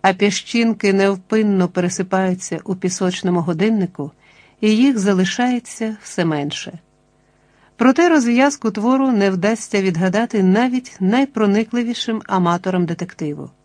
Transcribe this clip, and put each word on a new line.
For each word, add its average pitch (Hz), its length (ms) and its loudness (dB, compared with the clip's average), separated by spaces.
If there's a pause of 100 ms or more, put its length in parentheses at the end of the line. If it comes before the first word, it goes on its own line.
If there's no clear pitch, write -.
А 190 120 4
піщинки 208 800 0
невпинно 196 720 2
пересипаються 185 960 -2
у 190 120 -4
пісочному 180 680 -2
годиннику, 175 680 -2 (500)
і 214 160 2
їх 247 220 2
залишається 220 1040 -2
все - 220 -4
менше. 151 540 -6 (960)
Проте 330 340 4
розв'язку 254 640 2
твору 254 400 0
не 202 180 2
вдасться 196 520 -2
відгадати 190 600 0
навіть 247 560 0
найпроникливішим 226 1300 0
аматорам 180 600 0
детективу. 151 640 -8 (160)